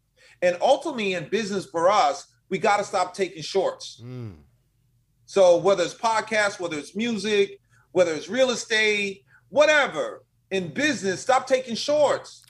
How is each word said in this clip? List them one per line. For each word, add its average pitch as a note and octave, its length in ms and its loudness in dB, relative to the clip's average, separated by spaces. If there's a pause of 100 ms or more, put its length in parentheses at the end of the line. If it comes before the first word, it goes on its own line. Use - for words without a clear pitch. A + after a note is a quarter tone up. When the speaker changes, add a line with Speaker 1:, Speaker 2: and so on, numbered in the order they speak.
(420)
Speaker 1:
And F3+ 200 2
ultimately A#3 540 2
in E3+ 140 -8
business G3+ 360 -4
for E3+ 240 0
us, E3 380 2 (220)
we F#3 100 -4
gotta G3+ 240 2
stop F#3 320 -4
taking F3 260 -6
shorts. - 600 -4
Speaker 2:
Mm. A#2+ 340 -14 (880)
Speaker 1:
So F3+ 320 4
whether F3 260 2
it's D#3 120 -4
podcasts, G#3+ 640 -2
whether E3 180 -6
it's C#3+ 180 -12
music, G#3 640 -2 (320)
whether E3+ 220 2
it's D3+ 160 -10
real B3 220 2
estate, G#3 720 -2 (260)
whatever, E3+ 720 2 (280)
in F#3 220 -4
business, G3 480 -2
stop C4 260 0
taking B3+ 280 -2
shorts. C#4+ 760 0